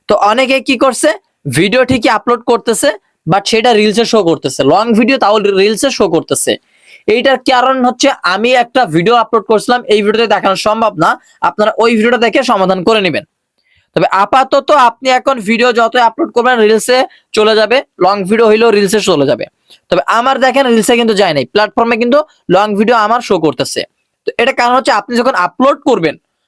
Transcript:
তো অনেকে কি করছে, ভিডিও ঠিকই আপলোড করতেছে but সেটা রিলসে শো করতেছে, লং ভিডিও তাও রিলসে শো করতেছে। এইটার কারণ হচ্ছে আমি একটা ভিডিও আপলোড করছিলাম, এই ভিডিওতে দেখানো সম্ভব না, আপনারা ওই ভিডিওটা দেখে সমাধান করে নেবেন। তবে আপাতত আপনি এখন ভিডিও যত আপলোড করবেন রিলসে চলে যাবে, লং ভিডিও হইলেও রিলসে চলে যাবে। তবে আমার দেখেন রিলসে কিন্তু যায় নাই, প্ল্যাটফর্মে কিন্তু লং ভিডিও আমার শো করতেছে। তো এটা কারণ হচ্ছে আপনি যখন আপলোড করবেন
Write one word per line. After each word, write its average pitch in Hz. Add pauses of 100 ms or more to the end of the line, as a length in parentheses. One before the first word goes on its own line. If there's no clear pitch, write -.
তো 214 (160)
অনেকে 262
কি 262
করছে, 262 (500)
ভিডিও 208
ঠিকই 247
আপলোড 233
করতেছে 240 (380)
but 196
সেটা 226
রিলসে 214
শো 220
করতেছে, 147 (120)
লং 202 (140)
ভিডিও 254
তাও 214 (260)
রিলসে 220
শো 226
করতেছে। 143 (540)
এইটার 247 (120)
কারণ 262
হচ্ছে 254 (140)
আমি 196 (140)
একটা 254
ভিডিও 170
আপলোড 220
করছিলাম, 233 (120)
এই 214
ভিডিওতে 214
দেখানো 190
সম্ভব 214 (120)
না, 202 (300)
আপনারা 208 (120)
ওই 226
ভিডিওটা 233
দেখে 240
সমাধান 190 (100)
করে 220
নেবেন। 131 (720)
তবে 165 (160)
আপাতত 262 (200)
আপনি 262
এখন 254
ভিডিও 226
যত 226
আপলোড 233
করবেন 240
রিলসে 220 (340)
চলে 220
যাবে, 220 (280)
লং 196 (140)
ভিডিও 226
হইলেও 226
রিলসে 202
চলে 185
যাবে। 113 (440)
তবে 175 (160)
আমার 262
দেখেন 262
রিলসে 233
কিন্তু 226
যায় 185
নাই, 127
প্ল্যাটফর্মে 233
কিন্তু 240 (360)
লং 202 (120)
ভিডিও 226
আমার 226
শো 202
করতেছে। 143 (440)
তো - (120)
এটা 262
কারণ 247
হচ্ছে 262
আপনি 214
যখন 247 (120)
আপলোড 277 (100)
করবেন 170 (340)